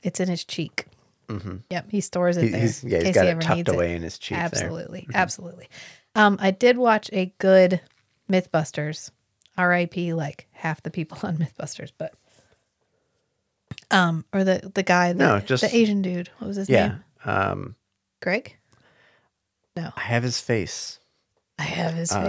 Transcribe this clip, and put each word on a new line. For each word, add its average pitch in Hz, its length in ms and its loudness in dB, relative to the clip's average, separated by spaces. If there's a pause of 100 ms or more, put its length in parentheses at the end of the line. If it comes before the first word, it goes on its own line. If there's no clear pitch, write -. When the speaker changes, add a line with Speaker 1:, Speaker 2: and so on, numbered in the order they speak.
Speaker 1:
It's - 160 -4
in 185 100 0
his 175 140 -4
cheek. - 420 -8 (420)
Speaker 2:
Mm-hmm. 95 300 -8 (120)
Speaker 1:
Yep. 175 220 -8
He 208 100 0
stores 175 360 0
it 156 80 2
Speaker 2:
He, 110 40 2
Speaker 1:
there 101 120 -2
Speaker 2:
he's, 110 220 0
yeah, 107 160 0
Speaker 1:
in 85 60 2
Speaker 2:
he's - 40 2
Speaker 1:
case 170 60 2
Speaker 2:
got 95 80 6
Speaker 1:
he 92 60 6
Speaker 2:
it - 20 4
Speaker 1:
ever 165 100 -4
Speaker 2:
tucked 160 160 2
Speaker 1:
needs 87 140 -2
it. 90 40 0
Speaker 2:
away 85 200 0
in 85 60 -6
his 85 160 -10
cheek - 200 -8
there. 170 80 -2
Speaker 1:
Absolutely. 170 560 -8
Speaker 2:
Mm-hmm. - 140 -10
Speaker 1:
Absolutely. 180 540 -4 (460)
Um, 208 260 6
I 190 100 4
did 240 260 4
watch 226 360 2
a 185 240 -2
good 185 440 6 (500)
Mythbusters. 156 800 -2 (460)
R 180 160 4
I 175 120 2
P, 170 280 -4
like, 147 380 -6
half - 320 -6
the 170 80 -8
people 160 280 -8
<laughs> - 40 -8
on 180 140 -4
Mythbusters, - 600 -8
but, - 160 -10 (1800)
um, 170 440 2
or 196 100 0
the, 190 300 0
the 196 100 -2
guy, 180 300 4
the, 175 60 -2
Speaker 2:
No, 107 200 4
just 127 240 0
Speaker 1:
the 220 120 0
Asian 208 260 4
dude. 180 360 -4
What 208 100 -10
was 202 100 -8
his 196 120 -4
Speaker 2:
Yeah. 104 180 6
Speaker 1:
name? - 160 -6 (220)
Speaker 2:
Um, 98 500 -2 (460)
Speaker 1:
Greg? - 340 -6 (1200)
No. 165 200 -8
Speaker 2:
I - 60 -10
have 120 220 0
his 123 160 -4
face. - 600 -4 (600)
Speaker 1:
I 151 40 -6
have 156 300 -4
his - 180 -4
Speaker 2:
Uh, 98 180 -2